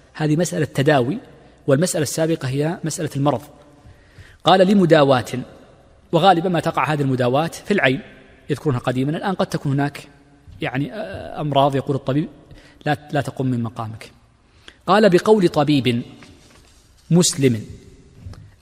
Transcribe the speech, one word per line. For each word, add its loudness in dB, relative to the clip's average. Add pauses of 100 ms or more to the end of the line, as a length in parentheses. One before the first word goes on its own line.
(140)
هذه -2
مسألة -2
تداوي، 0 (500)
والمسألة 2
السابقة -2
هي -4
مسألة -6
المرض. 0 (1040)
قال: 6
"لمداواة"، 4 (840)
وغالبا 2
ما 0
تقع -2
هذه -2
المداواة 0
في -10
العين، 0 (480)
يذكرونها -2
قديما، -4
الآن -6
قد -2
تكون -4
هناك -4 (540)
يعني، -6
آه، -12
أمراض 2
يقول -2
الطبيب: -2 (580)
"لا، -2 (140)
لا 0
تقم -6
من -2
مقامك". -10 (760)
قال: 4
"بقول 4
طبيب 2 (1120)
مسلم". 2 (1000)